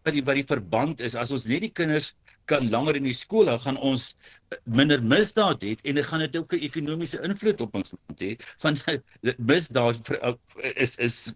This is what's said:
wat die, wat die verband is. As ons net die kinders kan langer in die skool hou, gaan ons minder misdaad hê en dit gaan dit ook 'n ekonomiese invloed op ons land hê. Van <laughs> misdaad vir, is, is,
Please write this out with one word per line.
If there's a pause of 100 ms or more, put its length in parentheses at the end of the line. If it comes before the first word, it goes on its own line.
wat
die,
wat
die
verband
is.
As
ons
net
die
kinders (300)
kan
langer
in
die
skool
hou,
gaan
ons (500)
minder
misdaad
hê
en
dit
gaan
dit
ook
'n
ekonomiese
invloed
op
ons
land
hê. (260)
Van (360)
<laughs>
misdaad
vir, (580)
is,
is,